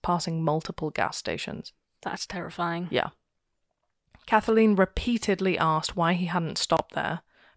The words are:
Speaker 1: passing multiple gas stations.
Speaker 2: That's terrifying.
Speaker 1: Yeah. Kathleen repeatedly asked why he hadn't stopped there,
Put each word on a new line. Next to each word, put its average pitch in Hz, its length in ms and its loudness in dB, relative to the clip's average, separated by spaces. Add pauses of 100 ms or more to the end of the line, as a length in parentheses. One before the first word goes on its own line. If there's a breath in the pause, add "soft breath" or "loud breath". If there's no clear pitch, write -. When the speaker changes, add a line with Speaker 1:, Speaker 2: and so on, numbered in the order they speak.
Speaker 1:
passing 165 420 -2
multiple 156 460 -2
gas - 280 -2
stations. - 540 -8 (300)
Speaker 2:
That's - 240 -8
terrifying. 175 640 -6
Speaker 1:
Yeah. - 200 0 (1160)
Kathleen 220 500 4
repeatedly 190 800 2
asked 160 400 0
why 170 180 2
he 180 120 0
hadn't 165 320 -2
stopped - 380 0
there, - 260 -4 (340 soft breath)